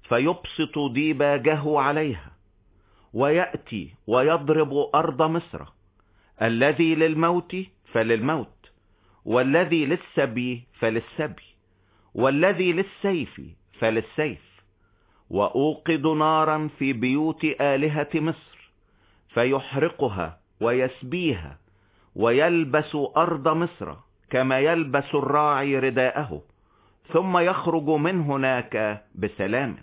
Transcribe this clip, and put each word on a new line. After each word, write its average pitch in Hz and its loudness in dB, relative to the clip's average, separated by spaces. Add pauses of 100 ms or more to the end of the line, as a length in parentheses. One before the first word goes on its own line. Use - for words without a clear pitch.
فيبسط 151 -2 (140)
ديباجه 143 0
عليها، 143 -2 (800)
ويأتي 127 -2 (120)
ويضرب 143 2 (220)
أرض 156 0
مصر، 160 -2 (800)
الذي 139 2
للموت 165 0 (360)
فللموت، 113 -2 (540)
والذي 147 2
للسبي 123 -4 (120)
فللسبي، - -4 (600)
والذي 165 2
للسيف 185 -4 (380)
فللسيف. 113 -4 (760)
وأوقد 139 0
نارا 156 2 (100)
في 135 0
بيوت 143 -2
آلهة 143 0
مصر، - -6 (560)
فيحرقها 127 -2 (220)
ويسبيها، 127 -2 (560)
ويلبس 151 2 (200)
أرض 160 0
مصر 156 -2 (360)
كما 131 0
يلبس 143 0
الراعي 143 2
رداءه، 127 0 (680)
ثم 180 2
يخرج 170 0
من 160 0
هناك 123 -2 (100)
بسلام 104 -4